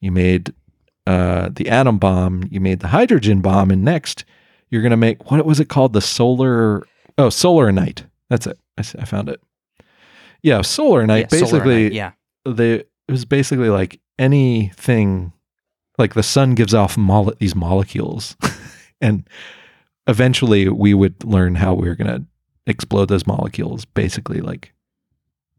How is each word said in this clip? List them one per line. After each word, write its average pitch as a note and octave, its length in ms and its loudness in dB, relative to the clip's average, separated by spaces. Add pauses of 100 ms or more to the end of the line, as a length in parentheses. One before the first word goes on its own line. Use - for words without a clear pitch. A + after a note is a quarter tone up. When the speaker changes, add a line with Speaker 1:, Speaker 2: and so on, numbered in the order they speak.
Speaker 1:
you F#2+ 100 -4
made, F2+ 420 0 (540)
uh, F2+ 460 -2
the - 160 -6
atom A#2+ 300 2
bomb, F#2 520 0
you F#2+ 80 -6
made F#2+ 220 -2
the E2 80 -6
hydrogen A#2+ 520 2
bomb, F#2+ 300 2
and F#2+ 140 2
next - 400 -4 (440)
you're A2+ 140 -2
gonna A#2 140 2
make," A2+ 340 0
what D3 140 2
was D#3 140 2
it D3+ 100 0
called? C3 240 2
The G#2 80 2
solar, A#2+ 840 0 (320)
oh, C#3 120 4
Solaranite. A#2+ 760 2 (260)
That's B2 160 -2
it. - 140 -12 (180)
I G#2 40 -6
s-, - 180 -10
I - 60 -10
found G2+ 240 -8
it. - 120 -12 (1040)
Yeah, C3 160 2
Solaranite. A#2 640 2
Speaker 2:
Yeah, - 100 -4
Speaker 1:
Basically, C3+ 580 2
Speaker 2:
Solaranite, G2 40 -10
yeah. G2+ 180 -8 (340)
Speaker 1:
the, A#2 400 -2 (220)
it C3+ 40 -4
was B2 140 -4
basically, C3 440 0
like, F#2+ 300 -2 (200)
anything, A2+ 1120 0 (640)
like, A2+ 160 0
the A2+ 100 0
sun C3 300 2
gives A2+ 220 2
off G2+ 200 2
mole-, G#2 440 2
these G2 160 -2
molecules, F#2 840 -4 (320)
<laughs> - 320 -18
and G#3+ 260 -2 (800)
eventually A#2 600 2
we G2+ 240 2
would F#2+ 300 2
learn F#2 320 0
how F#2 180 0
we F#2 140 -2
were E2+ 80 -4
gonna - 280 -6 (440)
explode - 420 -2
those G2 180 -2
molecules, - 580 -6
basically, - 560 -6
like, - 320 -12 (840)